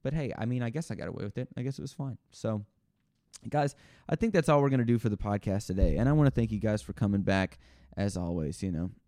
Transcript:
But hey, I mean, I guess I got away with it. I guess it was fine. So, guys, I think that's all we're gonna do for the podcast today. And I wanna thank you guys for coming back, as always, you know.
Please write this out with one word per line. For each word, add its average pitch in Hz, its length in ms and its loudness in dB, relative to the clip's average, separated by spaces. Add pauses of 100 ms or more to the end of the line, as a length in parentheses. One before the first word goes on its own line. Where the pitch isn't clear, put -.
But - 100 -2
hey, 147 240 -2
I - 80 -4
mean, 123 180 -2
I 117 80 -2
guess 151 200 -8
I 113 40 -6
got 78 140 -8
away - 160 -8
with 101 140 -8
it. 127 180 -6
I 120 60 -6
guess 135 160 -6
it - 40 -10
was 143 100 -10
fine. 135 260 -10 (120)
So, 107 340 -4 (840)
guys, 143 260 0 (340)
I 160 80 0
think 226 160 0
that's 170 160 4
all 147 120 6
we're 139 100 4
gonna 127 140 4
do 117 140 4
for 113 100 0
the 104 80 0
podcast 104 500 -2
today. 92 300 2
And 110 120 2
I 143 40 4
wanna 147 180 6
thank 113 220 0
you 107 60 -2
guys 107 240 0
for - 100 -12
coming 101 300 2
back, 95 360 2 (380)
as 98 200 -2
always, 85 460 -4
you 95 80 -2
know. 87 200 -4 (180)